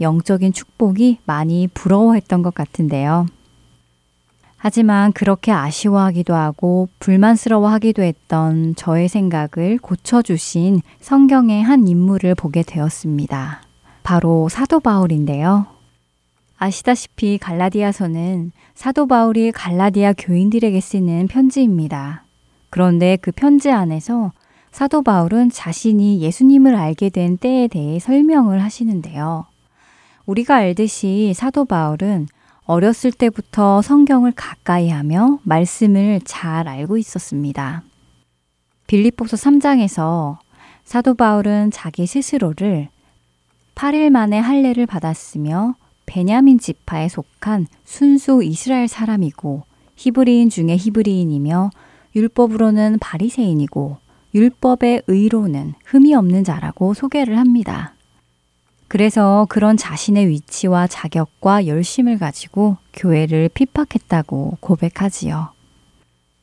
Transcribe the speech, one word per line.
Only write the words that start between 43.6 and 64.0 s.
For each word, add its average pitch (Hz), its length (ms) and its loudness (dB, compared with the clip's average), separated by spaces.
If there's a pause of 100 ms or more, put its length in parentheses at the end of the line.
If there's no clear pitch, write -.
팔 285 200 -4
일 302 160 2
만에 214 280 2
할례를 247 480 0
받았으며 165 920 -6 (320)
베냐민 233 520 4
지파에 160 480 -8
속한 185 600 -6 (180)
순수 277 580 2
이스라엘 240 460 -2
사람이고 170 720 -4 (320)
히브리인 240 540 2
중에 170 260 -2
히브리인이며 185 960 -2 (460)
율법으로는 220 800 0
바리새인이고 156 960 -4 (400)
율법의 247 720 2
의로는 190 680 0 (120)
흠이 277 280 6
없는 190 300 4
자라고 180 500 -4
소개를 269 460 -2
합니다. 240 540 0 (960)
그래서 208 600 2
그런 214 260 2
자신의 202 540 0
위치와 175 580 -2
자격과 175 800 -2
열심을 202 520 0
가지고 196 580 -2 (160)
교회를 160 560 0
핍박했다고 - 1120 -4